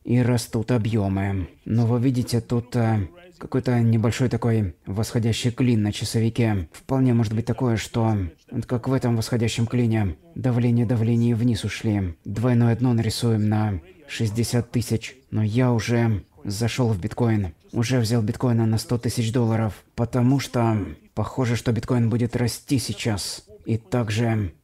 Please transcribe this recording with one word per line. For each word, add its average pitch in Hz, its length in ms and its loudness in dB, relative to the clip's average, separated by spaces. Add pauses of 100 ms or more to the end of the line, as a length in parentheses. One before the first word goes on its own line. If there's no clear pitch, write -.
и 120 160 2
растут 120 520 0
объемы. 98 760 0 (160)
Но 110 240 2
вы 120 120 2
видите, 120 420 0
тут, 120 340 -4
э, 110 320 2 (300)
какой-то 123 440 -2
небольшой 117 480 2
такой 113 460 0 (100)
восходящий 110 640 -2
клин 120 320 2
на 104 80 0
часовике. 110 800 0
Вполне 131 420 0
может 113 200 2
быть 113 120 -2
такое, 120 300 0
что 110 420 0 (320)
вот 117 160 -6
как 123 220 -4
в 131 60 0
этом 120 240 0
восходящем 113 500 0
клине. 113 480 0 (200)
Давление, 120 500 2
давление 117 460 2
и - 20 2
вниз 113 320 0
ушли. 101 580 -2
Двойное 117 520 2
дно 123 180 2
нарисуем 110 560 0
на 107 320 0 (260)
шестьдесят 113 640 -2
тысяч. 113 440 -2 (160)
Но 107 120 0
я 120 300 2
уже 113 500 0 (220)
зашел 113 440 0
в 104 100 -2
биткоин. 107 540 -2 (200)
Уже 120 260 0
взял 117 220 0
биткоина 117 440 0
на 110 120 2
сто 120 200 -2
тысяч 113 360 -2
долларов. 113 500 0 (120)
Потому 123 440 2
что 113 380 0 (360)
похоже, 117 440 -2
что 117 160 -2
биткоин 117 360 0
будет 117 280 -2
расти 120 420 -2
сейчас. - 640 -6 (220)
И 113 120 0
также 113 760 -2 (100)